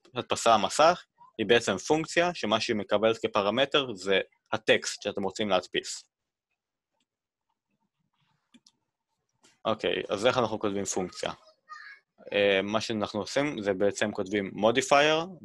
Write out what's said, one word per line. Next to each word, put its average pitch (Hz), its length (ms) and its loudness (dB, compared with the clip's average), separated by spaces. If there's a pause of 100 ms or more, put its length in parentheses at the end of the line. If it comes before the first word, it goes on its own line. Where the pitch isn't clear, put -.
(140)
הדפסה 117 400 2
המסך, 151 500 4 (340)
היא 110 80 -2
בעצם 113 320 4
פונקציה 165 560 0
שמה 110 260 0
שהיא 110 160 -2
מקבלת 104 420 2
כפרמטר 117 760 0
זה 92 260 0 (320)
הטקסט - 500 0
שאתם 101 200 -6
רוצים 101 260 -4
להדפיס. - 560 -2 (3500)
אוקיי, 92 440 -2
אז 101 180 -2
איך 127 120 2
אנחנו 110 200 -2
כותבים 101 260 -4
פונקציה? 87 480 -6 (1000)
אה, 101 300 2
מה 104 180 -2
שאנחנו 104 400 -4
עושים 139 420 -4
זה 98 120 0
בעצם 101 380 -2
כותבים 98 420 -4
modifier, 143 720 2 (180)